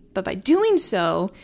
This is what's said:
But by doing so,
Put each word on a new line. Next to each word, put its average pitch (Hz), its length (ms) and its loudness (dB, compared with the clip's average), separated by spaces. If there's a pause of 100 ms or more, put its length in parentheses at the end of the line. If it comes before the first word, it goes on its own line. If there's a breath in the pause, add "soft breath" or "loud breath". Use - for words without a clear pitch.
(120)
But 185 120 -6
by - 100 -6
doing 381 440 2
so, 170 540 0 (120 loud breath)